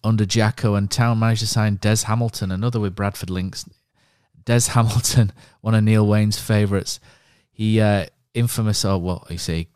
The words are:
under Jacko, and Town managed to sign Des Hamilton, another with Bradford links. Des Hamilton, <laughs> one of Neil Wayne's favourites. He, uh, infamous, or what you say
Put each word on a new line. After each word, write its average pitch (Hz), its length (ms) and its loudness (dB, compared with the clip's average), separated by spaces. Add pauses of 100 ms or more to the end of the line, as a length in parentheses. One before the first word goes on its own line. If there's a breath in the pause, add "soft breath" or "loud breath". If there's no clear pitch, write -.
under 110 200 2
Jacko, 107 500 0
and 101 140 -2
Town 117 300 0
managed 113 220 0
to 110 60 -4
sign 107 280 0
Des 107 300 0
Hamilton, 110 440 -2
another 113 300 -2
with 101 160 -4
Bradford 98 340 -6
links. 92 380 -6 (760)
Des 117 240 2
Hamilton, 113 640 2 (140)
<laughs> - 120 -20
one 110 160 0
of 110 80 4
Neil 107 240 4
Wayne's 107 320 2
favourites. 104 640 0 (500 soft breath)
He, 110 300 0
uh, 101 240 2 (280)
infamous, 113 520 -2
or 98 160 0
what 87 280 -6
you 85 80 -8
say 82 380 -6